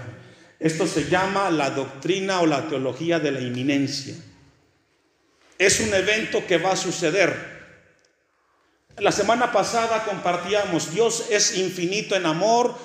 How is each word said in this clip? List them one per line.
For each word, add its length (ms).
Esto 280
se 220
llama 400
la 200
doctrina 720
o 40
la 220
teología 520
de 120
la 100
inminencia. 760
Es 220
un 140
evento 520
que 120
va 140
a 60
suceder. 760
La 140
semana 400
pasada 540
compartíamos, 880
Dios 360
es 280
infinito 580
en 100
amor, 600